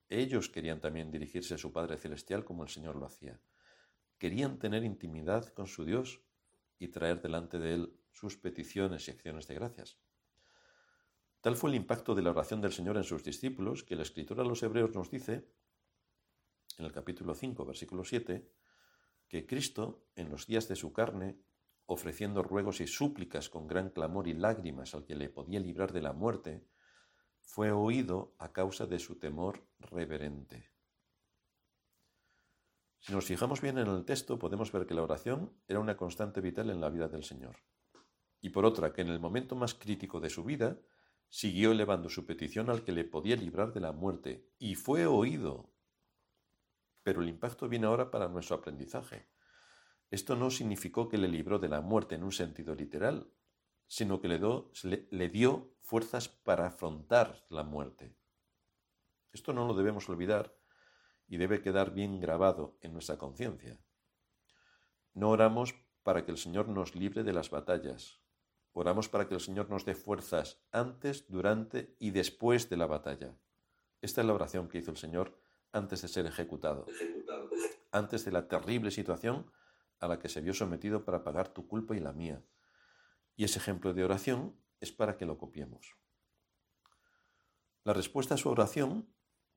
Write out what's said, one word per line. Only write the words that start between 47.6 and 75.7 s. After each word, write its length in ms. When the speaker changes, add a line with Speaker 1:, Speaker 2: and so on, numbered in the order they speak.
Speaker 1:
viene 160
ahora 240
para 180
nuestro 280
aprendizaje. 720
Esto 240
no 160
significó 580
que 80
le 100
libró 320
de 100
la 120
muerte 340
en 80
un 80
sentido 440
literal, 540
sino 340
que 60
le 120
do-, 320
le, 280
le 180
dio 520
fuerzas 480
para 380
afrontar 840
la 140
muerte. 520
Esto 200
no 160
lo 60
debemos 340
olvidar 480
y 100
debe 240
quedar 300
bien 280
grabado 600
en 120
nuestra 240
conciencia. 640
No 180
oramos 440
para 200
que 80
el 60
Señor 320
nos 260
libre 280
de 100
las 160
batallas. 720
Oramos 360
para 180
que 60
el 80
Señor 280
nos 160
dé 100
fuerzas 680
antes, 580
durante 720
y 120
después 580
de 80
la 80
batalla. 520
Esta 200
es 60
la 60
oración 360
que 80
hizo 140
el 60
Señor 420